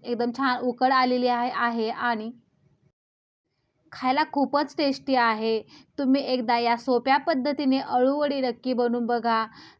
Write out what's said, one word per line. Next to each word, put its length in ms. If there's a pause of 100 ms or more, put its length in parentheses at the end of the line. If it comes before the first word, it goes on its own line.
एकदम 280
छान 300
उकड 320
आलेली 340
आहे, 240
आहे 380
आणि 420 (1600)
खायला 400
खूपच 460
टेस्टी 380
आहे. 460 (360)
तुम्ही 260
एकदा 360
या 180
सोप्या 400
पद्धतीने 640
अळूवडी 600
नक्की 320
बनवून 320
बघा. 400 (340)